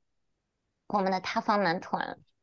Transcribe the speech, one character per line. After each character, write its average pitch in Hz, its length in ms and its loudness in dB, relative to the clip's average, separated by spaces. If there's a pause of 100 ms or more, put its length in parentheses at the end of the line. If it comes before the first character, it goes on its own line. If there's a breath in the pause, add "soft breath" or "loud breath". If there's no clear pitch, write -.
(880)
我 208 120 0
们 190 100 2
的 185 100 2
塌 226 200 -4
房 208 220 2
男 175 180 2
团， - 380 -6 (240)